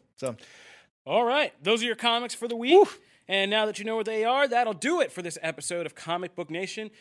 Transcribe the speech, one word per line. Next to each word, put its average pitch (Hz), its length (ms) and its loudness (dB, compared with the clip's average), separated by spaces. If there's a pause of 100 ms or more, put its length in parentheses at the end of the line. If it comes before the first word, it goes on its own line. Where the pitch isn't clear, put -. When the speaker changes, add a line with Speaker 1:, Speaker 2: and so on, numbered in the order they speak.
(160)
Speaker 1:
So, 123 200 -6 (720)
Speaker 2:
All 202 180 2
right. 277 280 2 (100)
Those 220 200 0
are 240 40 -2
your 226 100 -4
comics 233 380 -2
for 233 140 -8
the 233 80 -4
week. 247 180 2
Speaker 1:
Oof. 392 240 8 (280)
Speaker 2:
And 196 240 0
now 214 140 2
that 208 140 -4
you 208 80 -8
know 220 100 -2
what 220 80 -2
they 220 200 -2
are, 269 220 2
that'll 233 280 2
do 311 260 0
it 220 100 0
for 180 120 -12
this 175 180 -8
episode 165 460 -6
of - 80 -10
Comic 175 400 -6
Book 160 160 -8
Nation. 190 400 -8 (100)